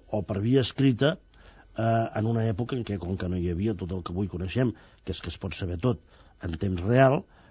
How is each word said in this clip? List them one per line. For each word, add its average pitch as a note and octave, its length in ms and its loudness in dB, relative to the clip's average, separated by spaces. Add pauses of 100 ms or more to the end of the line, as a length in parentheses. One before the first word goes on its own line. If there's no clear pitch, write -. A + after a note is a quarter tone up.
o G#2+ 140 -2
per G2+ 220 -4
via B2+ 200 4
escrita, C3+ 520 2
eh, - 880 -2 (160)
en A2 80 0
una A2+ 200 0
època A#2 280 -2
en A#2 80 -4
què, G2+ 140 -4
com F2 180 -4
que F2+ 120 -4
no F2+ 120 -2
hi F2+ 120 0
havia G2+ 220 0
tot F2+ 180 -6
el F#2 120 -6
que F2 100 -8
avui G2 140 -2
coneixem, F#2+ 460 -2 (300)
que F#2 80 -6
és - 120 -8
que - 80 -8
es - 60 -12
pot - 180 -8
saber F2 220 -4
tot G#2+ 220 0 (440)
en E2 160 -4
temps F#2 240 -2
real, C3 400 4 (260)